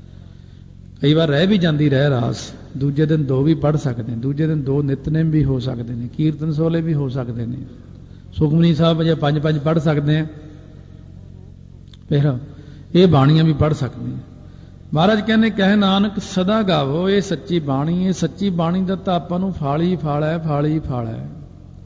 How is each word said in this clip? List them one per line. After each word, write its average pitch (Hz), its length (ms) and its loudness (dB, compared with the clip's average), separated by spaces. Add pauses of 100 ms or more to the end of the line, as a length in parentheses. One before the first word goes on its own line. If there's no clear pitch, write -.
(1040)
ਕਈ 143 120 4
ਵਾਰ 160 140 4
ਰਹਿ 147 180 2
ਵੀ 202 120 2
ਜਾਂਦੀ 151 320 2
ਰਹਿ 135 200 2
ਰਾਸ, 123 420 -4 (240)
ਦੂਜੇ 143 300 0
ਦਿਨ 156 180 0
ਦੋ 135 180 0
ਵੀ 160 120 2
ਪੜ੍ਹ 147 220 0
ਸਕਦੇ 120 360 -4
ਨੇ, 113 60 -6
ਦੂਜੇ 143 280 -2
ਦਿਨ 156 160 -2
ਦੋ 135 200 0
ਨਿਤਨੇਮ 156 480 -2
ਵੀ 151 140 2
ਹੋ 135 140 0
ਸਕਦੇ 120 360 -6
ਨੇ, 120 220 -8
ਕੀਰਤਨ 156 360 -2
ਸੋਹਲੇ 165 280 0
ਵੀ 165 140 -2
ਹੋ 143 140 -2
ਸਕਦੇ 120 380 -6
ਨੇ, 123 100 -6 (760)
ਸੁਖਮਨੀ 160 420 4
ਸਾਹਿਬ 165 280 2
ਜੇ 160 120 2
ਪੰਜ 147 240 0
ਪੰਜ 156 200 0
ਪੜ੍ਹ 156 220 0
ਸਕਦੇ 147 380 2
ਆ। 156 80 -2 (1800)
ਫਿਰ 143 300 2 (560)
ਇਹ 180 120 8
ਬਾਣੀਆਂ 156 380 6
ਵੀ 160 80 4
ਪੜ੍ਹ 147 220 2
ਸਕਦੇ 120 380 -6
ਆ। 131 60 -10 (760)
ਮਹਾਰਾਜ 196 260 4
ਕਹਿੰਦੇ, 220 300 2
"ਕਹਿ 202 260 2
ਨਾਨਕ 196 420 2
ਸਦਾ 202 440 0
ਗਾਵੋ 165 480 0
ਇਹ 202 100 2
ਸੱਚੀ 170 400 -4
ਬਾਣੀ।" 151 460 -2
ਇਹ 190 60 0
ਸੱਚੀ 185 380 -2
ਬਾਣੀ 170 320 0
ਦਾ 190 140 -2
ਤਾਂ 185 200 -2
ਆਪਾਂ 170 220 -4
ਨੂੰ 185 140 -2
ਫਲ 147 280 -2
ਹੀ 180 160 0
ਫਲ 147 280 -2
ਹੈ, 160 140 -2
ਫਲ 151 280 0
ਹੀ 156 120 0
ਫਲ 123 280 -4
ਹੈ। 123 220 -8 (580)